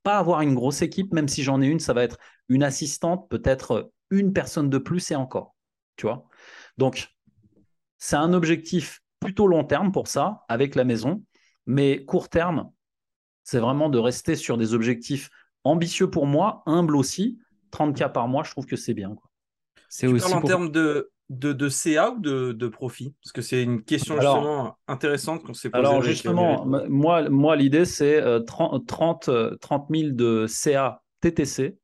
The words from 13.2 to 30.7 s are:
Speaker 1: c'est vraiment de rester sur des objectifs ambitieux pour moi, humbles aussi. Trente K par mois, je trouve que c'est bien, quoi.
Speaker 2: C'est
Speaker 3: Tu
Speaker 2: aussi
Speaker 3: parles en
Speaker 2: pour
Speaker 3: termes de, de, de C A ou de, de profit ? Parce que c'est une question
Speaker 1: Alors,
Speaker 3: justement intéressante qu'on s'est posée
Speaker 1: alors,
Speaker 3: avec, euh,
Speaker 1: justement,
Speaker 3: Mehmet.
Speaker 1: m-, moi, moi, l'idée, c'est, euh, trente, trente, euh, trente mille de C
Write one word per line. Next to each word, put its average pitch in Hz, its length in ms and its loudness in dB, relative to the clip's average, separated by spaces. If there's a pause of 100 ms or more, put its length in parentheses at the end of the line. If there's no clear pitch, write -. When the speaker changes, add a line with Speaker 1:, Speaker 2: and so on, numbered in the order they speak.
Speaker 1:
c'est - 160 -2
vraiment 135 280 0
de 135 120 2
rester 123 360 0
sur 139 220 -4
des 113 160 0
objectifs 120 560 -2 (340)
ambitieux 170 460 0
pour 147 160 -2
moi, 151 400 0
humbles 160 300 2
aussi. 180 420 -2 (320)
Trente 151 260 -2
K 139 160 0
par 120 160 -2
mois, 131 160 -2
je - 60 -10
trouve - 160 -10
que - 100 -6
c'est 117 200 -6
bien, 101 180 -10
quoi. - 160 -20 (600)
Speaker 2:
C'est - 180 -4
Speaker 3:
Tu 127 60 4
Speaker 2:
aussi 120 100 2
Speaker 3:
parles 180 140 0
en - 20 2
Speaker 2:
pour 147 100 0
Speaker 3:
termes 175 220 0
de, 147 400 0 (180)
de, 139 240 -4
de 139 160 -2
C 151 280 0
A 185 120 4
ou 247 100 -8
de, 135 320 -4
de 117 160 -6
profit ? 123 540 -10
Parce - 100 -20
que 127 120 -8
c'est 127 180 -2
une 120 220 -2
question 143 340 -4
Speaker 1:
Alors, 135 200 4
Speaker 3:
justement 143 400 -4 (100)
intéressante 147 560 -4
qu'on 123 100 -14
s'est - 160 -10
posée 123 100 0
Speaker 1:
alors, 139 180 4
Speaker 3:
avec, 131 80 2
euh, 143 40 0
Speaker 1:
justement, 175 560 0
Speaker 3:
Mehmet. 135 200 0
Speaker 1:
m-, - 40 -8
moi, 151 400 4
moi, 143 260 6
l'idée, 143 300 4
c'est, 151 340 2
euh, 120 200 2
trente, 131 480 -4
trente, 160 420 -2
euh, 117 280 0
trente - 340 -4
mille 156 240 0
de 113 320 2
C 143 260 0